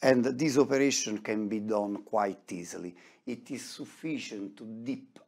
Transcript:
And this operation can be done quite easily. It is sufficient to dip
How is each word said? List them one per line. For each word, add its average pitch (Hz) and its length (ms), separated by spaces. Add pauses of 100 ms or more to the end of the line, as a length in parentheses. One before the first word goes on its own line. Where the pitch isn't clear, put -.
And 131 220
this 131 340
operation 131 600
can 107 300
be 107 120
done 104 380
quite 104 540
easily. 87 420 (320)
It 120 240
is 127 140
sufficient 117 920
to 120 80
dip 120 640